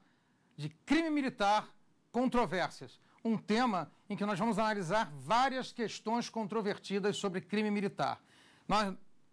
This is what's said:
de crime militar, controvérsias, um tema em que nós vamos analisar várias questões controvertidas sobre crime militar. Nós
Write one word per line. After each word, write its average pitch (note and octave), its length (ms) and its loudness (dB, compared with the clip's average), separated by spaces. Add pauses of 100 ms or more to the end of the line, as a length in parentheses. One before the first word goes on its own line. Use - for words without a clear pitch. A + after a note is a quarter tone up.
(560)
de D3 120 -8 (180)
crime D#4+ 240 4
militar, G#3+ 580 2 (440)
controvérsias, F#3 880 0 (240)
um A3+ 120 2
tema G#3 540 0 (180)
em G3+ 80 -6
que G3 80 -2
nós G#3 140 0
vamos G#3+ 220 0
analisar G#3 560 0
várias A#3+ 560 0
questões A3+ 580 -4
controvertidas G3+ 840 -2
sobre F#3 240 -4
crime G#3+ 280 0
militar. F#3+ 540 -2 (460)
Nós G3 280 0 (360)